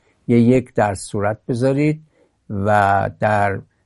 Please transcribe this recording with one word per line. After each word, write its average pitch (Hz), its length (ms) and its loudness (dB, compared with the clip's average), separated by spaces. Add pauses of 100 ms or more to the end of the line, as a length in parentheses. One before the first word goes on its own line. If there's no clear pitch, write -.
(280)
یه 120 120 4
یک 120 340 2
در 104 200 0
صورت 104 440 -6 (100)
بذارید 139 540 -2 (480)
و 101 600 0 (100)
در 101 420 -2 (240)